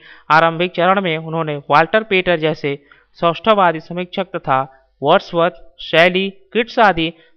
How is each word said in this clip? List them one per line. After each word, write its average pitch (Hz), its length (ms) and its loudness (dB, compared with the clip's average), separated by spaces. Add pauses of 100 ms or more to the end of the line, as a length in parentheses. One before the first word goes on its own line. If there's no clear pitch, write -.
(300)
आरंभिक 165 420 2
चरण 185 280 0
में 170 160 -2
उन्होंने 160 400 -6
वाल्टर 147 460 2
पेटर 185 340 0
जैसे 151 460 -4 (300)
सौष्ठववादी 175 680 0
समीक्षक 180 440 -8
तथा 135 500 -4 (280)
वर्ड्सवर्थ, 170 800 -2
शैली, 180 500 2
किट्स - 480 -6
आदि 170 340 2 (240)